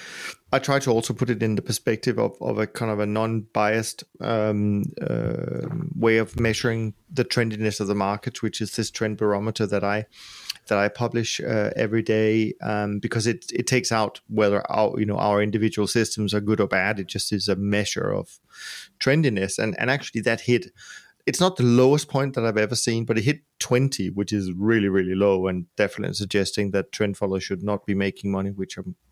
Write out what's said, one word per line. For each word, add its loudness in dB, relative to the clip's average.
I 4
try 2
to 0
also 2
put -2
it 0
in 2
the 0
perspective -2
of, 0
of -2
a 0
kind -4
of -2
a 0
non-biased, -2
um, 0
uh, -4
way 4
of -2
measuring 0
the 0
trendiness 0
of 0
the 0
market, -2
which -4
is -6
this -2
trend -4
barometer 0
that 0
I, 0
that 2
I 4
publish, -2
uh, 0
every 0
day, 2
um, -2
because -2
it, -2
it -2
takes 2
out 0
whether 2
our, 2
you 2
know, 0
our 2
individual 0
systems 0
are 2
good 2
or 4
bad. 2
It -6
just -4
is 0
a 4
measure 0
of -6
trendiness. 2
And, -2
and 0
actually -2
that 0
hit, 2
it's -2
not 2
the 2
lowest 6
point 0
that 0
I've 2
ever 2
seen, 0
but 2
it 0
hit 0
twenty, 0
which -4
is -2
really, 2
really 2
low, 4
and -2
definitely -2
suggesting -2
that -2
trend -2
followers -2
should -6
not -4
be 0
making -2
money, -2
which -8
I'm -10